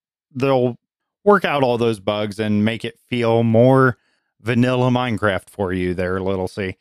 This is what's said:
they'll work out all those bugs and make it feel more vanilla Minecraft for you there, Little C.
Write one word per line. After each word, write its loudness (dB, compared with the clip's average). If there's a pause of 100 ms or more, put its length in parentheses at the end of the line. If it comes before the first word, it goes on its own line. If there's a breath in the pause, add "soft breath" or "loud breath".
(320)
they'll 0 (460)
work 4
out 0
all 0
those 0
bugs -4
and 0
make -4
it -10
feel 0
more 4 (420)
vanilla 0
Minecraft -4
for -6
you -2
there, -4
Little -4
C. -8